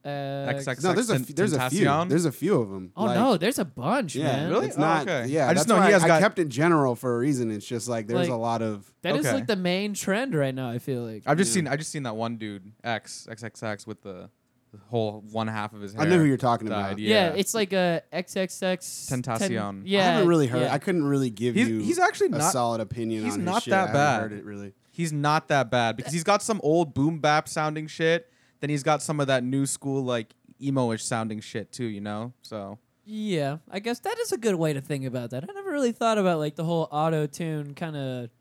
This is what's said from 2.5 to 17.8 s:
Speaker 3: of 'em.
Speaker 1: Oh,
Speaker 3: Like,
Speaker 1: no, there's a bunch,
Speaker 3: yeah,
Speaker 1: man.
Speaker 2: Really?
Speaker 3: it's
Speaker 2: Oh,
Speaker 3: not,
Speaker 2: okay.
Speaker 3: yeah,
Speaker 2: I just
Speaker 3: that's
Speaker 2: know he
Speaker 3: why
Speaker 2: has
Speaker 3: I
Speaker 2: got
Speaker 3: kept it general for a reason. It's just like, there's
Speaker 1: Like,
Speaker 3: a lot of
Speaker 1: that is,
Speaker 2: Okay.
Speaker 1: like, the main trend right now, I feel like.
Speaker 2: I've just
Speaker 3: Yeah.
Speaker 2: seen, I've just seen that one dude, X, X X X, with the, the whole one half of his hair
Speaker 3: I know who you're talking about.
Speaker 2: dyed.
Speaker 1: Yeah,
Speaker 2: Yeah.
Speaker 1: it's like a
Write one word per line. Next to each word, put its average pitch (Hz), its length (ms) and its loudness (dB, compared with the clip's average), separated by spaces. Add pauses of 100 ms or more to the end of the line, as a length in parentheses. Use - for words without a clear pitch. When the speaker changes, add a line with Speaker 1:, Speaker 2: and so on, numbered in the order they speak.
Speaker 3:
of 104 120 -2
'em. 92 240 -10
Speaker 1:
Oh, 190 80 0
Speaker 3:
Like, 123 120 2
Speaker 1:
no, 233 200 4
there's 196 240 0
a 196 40 0
bunch, 160 520 -2
Speaker 3:
yeah, 147 80 -2
Speaker 1:
man. 139 260 0
Speaker 2:
Really? 202 160 2
Speaker 3:
it's - 100 -4
Speaker 2:
Oh, 147 40 -2
Speaker 3:
not, 160 220 4
Speaker 2:
okay. 131 260 -2
Speaker 3:
yeah, 143 200 2
Speaker 2:
I 170 60 4
just 156 140 2
Speaker 3:
that's - 0 -
Speaker 2:
know 226 80 6
he - 60 6
Speaker 3:
why - 100 8
Speaker 2:
has 185 100 8
Speaker 3:
I 165 60 6
Speaker 2:
got 165 120 8
Speaker 3:
kept 208 200 2
it 156 80 2
general 139 480 4
for 123 180 0
a 117 40 0
reason. 123 340 2
It's 101 120 -6
just 117 240 -6
like, 113 200 -4
there's 123 200 2
Speaker 1:
Like, - 20 -2
Speaker 3:
a 117 100 -2
lot 117 220 0
of 107 300 -6 (100)
Speaker 1:
that 175 120 -2
is, 294 120 0
Speaker 2:
Okay. - 100 2
Speaker 1:
like, 240 100 -2
the 226 80 0
main 190 400 -2
trend 208 400 -2
right 139 180 0
now, 131 180 -6
I 120 100 -4
feel 123 240 -4
like. 110 200 -10
Speaker 2:
I've 151 140 -2
just 185 140 0
Speaker 3:
Yeah. - 20 -2
Speaker 2:
seen, 160 140 0
I've 143 100 -2
just 151 140 -8
seen 147 100 -6
that 113 140 -6
one 117 200 -4
dude, 104 360 -10 (100)
X, - 480 -6
X 113 140 -12
X - 180 -12
X, 107 240 -8
with 107 160 -12
the, 95 260 -14 (440)
the 107 60 -20 (100)
whole 107 420 -2
one 110 160 -2
half 107 260 -4
of 104 80 -16
his 101 140 -10
hair 156 80 -2
Speaker 3:
I 156 40 4
know 175 120 6
who 160 60 6
you're 135 120 4
talking 120 300 2
about. 107 160 -2
Speaker 2:
dyed. 98 160 -4
Speaker 1:
Yeah, 190 300 4
Speaker 2:
Yeah. 156 80 -2
Speaker 1:
it's 196 180 -2
like 202 180 0
a 180 380 2